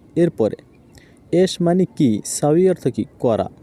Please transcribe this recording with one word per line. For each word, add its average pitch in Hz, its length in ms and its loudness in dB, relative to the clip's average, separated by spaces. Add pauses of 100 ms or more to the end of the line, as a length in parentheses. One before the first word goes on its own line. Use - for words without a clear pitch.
(160)
এরপরে 160 420 0 (760)
এশ 180 200 2 (100)
মানে 175 240 2 (100)
কি? 110 300 0
সাউই 165 440 0
অর্থ - 180 -4
কি? 117 160 -4 (160)
করা 104 280 0 (140)